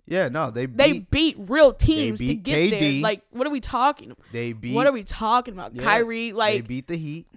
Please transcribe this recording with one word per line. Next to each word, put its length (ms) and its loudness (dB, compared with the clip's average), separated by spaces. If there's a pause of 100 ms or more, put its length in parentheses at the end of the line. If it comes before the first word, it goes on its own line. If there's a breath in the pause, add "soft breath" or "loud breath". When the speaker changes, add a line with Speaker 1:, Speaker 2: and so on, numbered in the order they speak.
Speaker 1:
Yeah, 220 0
no, 220 -2
they 160 -4
Speaker 2:
they 260 4
Speaker 1:
beat 180 -6
Speaker 2:
beat 280 2
real 320 6
Speaker 1:
they 160 2
Speaker 2:
teams 320 0
Speaker 1:
beat 100 -4
Speaker 2:
to 60 0
get 220 -4
Speaker 1:
K 140 4
D. 80 -2 (160)
Speaker 2:
there. 80 0
Like, 280 0
what 160 -4
are 40 -4
we 100 -4
talking? 560 -2 (160)
Speaker 1:
They 200 -6
beat 220 -6
Speaker 2:
What 140 4
are 40 4
we 120 -6
talking 500 -2
about? 220 -14
Speaker 1:
Yeah, 80 -8
Speaker 2:
Kyrie, 460 0
Speaker 1:
they 60 -10
Speaker 2:
like, 300 0
Speaker 1:
beat 220 -8
the 80 -6
Heat. 400 -10